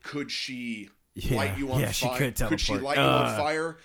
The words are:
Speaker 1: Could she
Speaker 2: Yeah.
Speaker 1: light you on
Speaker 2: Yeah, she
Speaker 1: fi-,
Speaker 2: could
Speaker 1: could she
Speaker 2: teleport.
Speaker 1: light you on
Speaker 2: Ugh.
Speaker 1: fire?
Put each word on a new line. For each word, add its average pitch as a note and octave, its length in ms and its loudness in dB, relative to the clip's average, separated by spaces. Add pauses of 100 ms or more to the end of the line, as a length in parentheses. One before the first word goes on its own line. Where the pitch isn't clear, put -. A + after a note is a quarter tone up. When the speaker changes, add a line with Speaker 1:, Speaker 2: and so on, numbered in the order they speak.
Speaker 1:
Could C#3+ 280 -8
she A#2 600 -6 (240)
Speaker 2:
Yeah. C3 240 0
Speaker 1:
light F#2+ 200 0
you C3 140 -2
on C3 80 2
Speaker 2:
Yeah, - 100 2
she - 160 0
Speaker 1:
fi-, B2 120 -2
Speaker 2:
could C3 180 0
Speaker 1:
could - 240 0
she - 140 0
Speaker 2:
teleport. - 80 0 (140)
Speaker 1:
light - 60 -
you - 0 -
on C3 240 6
Speaker 2:
Ugh. A2+ 100 0
Speaker 1:
fire? D#3 480 0